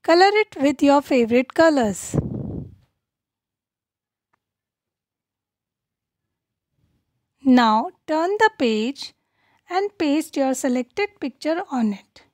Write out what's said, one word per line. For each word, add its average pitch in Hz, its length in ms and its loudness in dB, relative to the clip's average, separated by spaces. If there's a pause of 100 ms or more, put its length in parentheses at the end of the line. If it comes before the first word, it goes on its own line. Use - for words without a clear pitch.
Color 359 300 4
it 415 260 -2
with 277 240 0
your 277 180 4
favorite 247 520 0
colors. 277 600 0 (4000)
Now 247 460 2 (140)
turn 320 320 -2
the 440 200 4
page 233 560 -4 (560)
and 392 280 -4
paste 302 380 -2
your 269 200 0
selected 254 520 -4 (140)
picture 320 500 -6
on 226 220 -2
it. - 300 -18 (100)